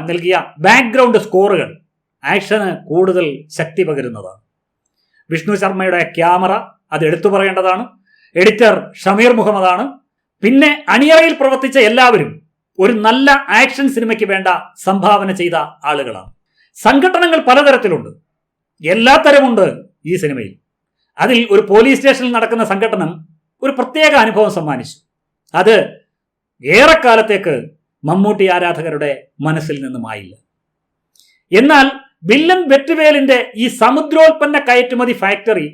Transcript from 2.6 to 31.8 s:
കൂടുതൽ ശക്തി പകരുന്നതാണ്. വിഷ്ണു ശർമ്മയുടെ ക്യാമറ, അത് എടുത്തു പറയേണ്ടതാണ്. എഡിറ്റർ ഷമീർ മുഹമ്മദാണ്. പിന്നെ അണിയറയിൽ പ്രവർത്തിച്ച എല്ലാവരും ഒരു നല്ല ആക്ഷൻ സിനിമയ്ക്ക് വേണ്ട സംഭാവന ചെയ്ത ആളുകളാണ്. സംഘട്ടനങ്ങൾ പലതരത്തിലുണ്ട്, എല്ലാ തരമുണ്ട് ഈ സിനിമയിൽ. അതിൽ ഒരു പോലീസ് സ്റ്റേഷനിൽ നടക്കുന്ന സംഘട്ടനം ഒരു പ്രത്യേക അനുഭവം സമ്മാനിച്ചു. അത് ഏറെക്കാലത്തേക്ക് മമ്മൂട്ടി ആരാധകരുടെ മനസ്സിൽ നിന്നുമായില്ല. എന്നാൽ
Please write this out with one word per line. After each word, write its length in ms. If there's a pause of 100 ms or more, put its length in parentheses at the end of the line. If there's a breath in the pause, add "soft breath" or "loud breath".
കൂടുതൽ 360 (220)
ശക്തി 360
പകരുന്നതാണ്. 580 (880)
വിഷ്ണു 260
ശർമ്മയുടെ 460 (160)
ക്യാമറ, 360 (380)
അത് 140
എടുത്തു 240
പറയേണ്ടതാണ്. 540 (520)
എഡിറ്റർ 400 (260)
ഷമീർ 320
മുഹമ്മദാണ്. 520 (580)
പിന്നെ 460
അണിയറയിൽ 440
പ്രവർത്തിച്ച 440
എല്ലാവരും 540 (480)
ഒരു 140
നല്ല 380
ആക്ഷൻ 580
സിനിമയ്ക്ക് 360
വേണ്ട 220 (360)
സംഭാവന 480
ചെയ്ത 260 (280)
ആളുകളാണ്. 460 (460)
സംഘട്ടനങ്ങൾ 640
പലതരത്തിലുണ്ട്, 680 (760)
എല്ലാ 300 (120)
തരമുണ്ട് 420 (380)
ഈ 100
സിനിമയിൽ. 380 (640)
അതിൽ 340
ഒരു 180
പോലീസ് 300
സ്റ്റേഷനിൽ 320
നടക്കുന്ന 320
സംഘട്ടനം 480 (500)
ഒരു 100
പ്രത്യേക 440
അനുഭവം 360
സമ്മാനിച്ചു. 460 (560)
അത് 220 (880)
ഏറെക്കാലത്തേക്ക് 920 (480)
മമ്മൂട്ടി 440
ആരാധകരുടെ 640 (300)
മനസ്സിൽ 440
നിന്നുമായില്ല. 500 (1160)
എന്നാൽ 360 (360)